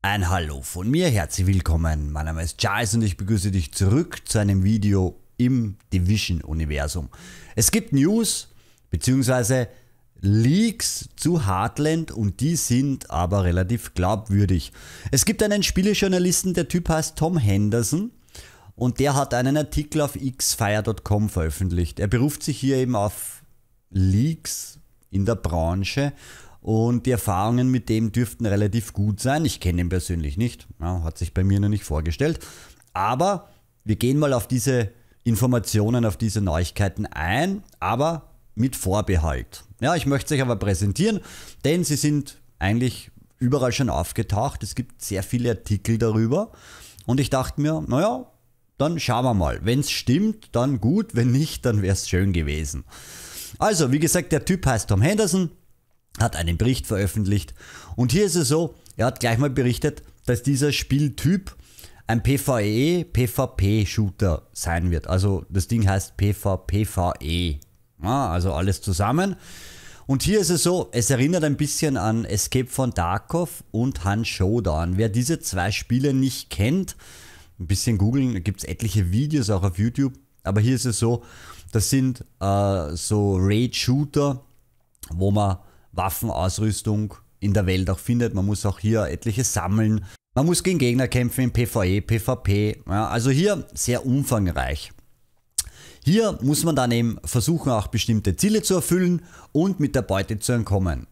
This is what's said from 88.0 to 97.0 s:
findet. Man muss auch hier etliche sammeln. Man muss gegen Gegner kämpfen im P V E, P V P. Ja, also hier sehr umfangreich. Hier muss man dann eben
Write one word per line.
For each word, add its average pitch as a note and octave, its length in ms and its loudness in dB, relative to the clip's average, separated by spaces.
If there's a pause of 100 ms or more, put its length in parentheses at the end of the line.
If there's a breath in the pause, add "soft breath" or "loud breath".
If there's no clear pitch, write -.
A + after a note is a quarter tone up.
findet. A#2+ 340 0
Man G2 120 0
muss G#2 200 -2
auch G2 140 -2
hier A2 240 2
etliche G2+ 400 -4
sammeln. G#2+ 600 0 (300 loud breath)
Man C#3 120 2
muss E3+ 180 2
gegen F3+ 160 2
Gegner B2 260 2
kämpfen B2 380 0
im A#2+ 80 0
P A#2+ 140 2
V G#2+ 180 0
E, F#2+ 160 2
P A#2 180 0
V B2+ 180 0
P. G#2 520 0
Ja, G2+ 200 -2
also A#2 220 0
hier E3+ 340 2 (100)
sehr - 320 -2
umfangreich. G2 840 -2 (1120 loud breath)
Hier G3+ 400 2
muss C#3 220 2
man D#3+ 100 2
dann B2 160 2
eben A#2 320 0